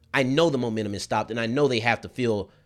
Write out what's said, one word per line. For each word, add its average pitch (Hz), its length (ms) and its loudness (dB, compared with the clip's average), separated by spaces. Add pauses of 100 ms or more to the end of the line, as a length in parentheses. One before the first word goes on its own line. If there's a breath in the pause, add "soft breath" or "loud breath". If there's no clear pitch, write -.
(140)
I 139 100 2
know 147 260 4
the 139 80 0
momentum 110 360 -4
is 98 100 -8
stopped, 107 280 -2
and 117 80 -4
I 117 80 -2
know 139 200 2
they 123 120 2
have 113 220 0
to 92 80 -12
feel 110 420 -2 (140 soft breath)